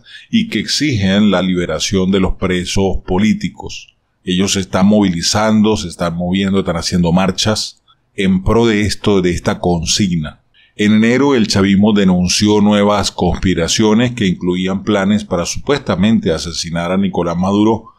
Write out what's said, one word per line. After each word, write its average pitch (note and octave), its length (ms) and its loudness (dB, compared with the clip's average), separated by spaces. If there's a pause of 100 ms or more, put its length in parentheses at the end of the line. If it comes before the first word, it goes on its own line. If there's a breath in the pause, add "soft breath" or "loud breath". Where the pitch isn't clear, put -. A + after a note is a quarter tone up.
(300 loud breath)
y A2 180 0
que A2 120 -4
exigen G2+ 720 0
la F2+ 100 2
liberación F2+ 720 -2
de F#2+ 100 2
los F#2 140 0
presos F2+ 720 -2
políticos. - 920 -4 (280)
Ellos F#2 300 -2
se G2 80 -2
están F#2 240 -2
movilizando, G#2 920 2
se F2 140 -8
están E2+ 260 -6
moviendo, F#2+ 440 -2
están F2+ 180 -2
haciendo F2 340 0
marchas F#2+ 720 -2 (340 soft breath)
en F#2+ 260 0
pro A2 240 2
de G#2 180 2
esto, G2+ 380 0
de F2+ 100 2
esta F2+ 280 -4
consigna. F2 800 -2 (360 soft breath)
En G#2 180 2
enero, B2+ 420 4
el A2 120 2
chavismo G2+ 460 4
denunció G2 680 2
nuevas G#2 520 2
conspiraciones G#2+ 1000 0
que A2 120 -2
incluían F#2 580 -2
planes G2+ 400 0
para - 220 -4
supuestamente G#2+ 840 0
asesinar E2 600 -6
a F#2+ 60 0
Nicolás F#2 400 -2
Maduro, G#2 600 0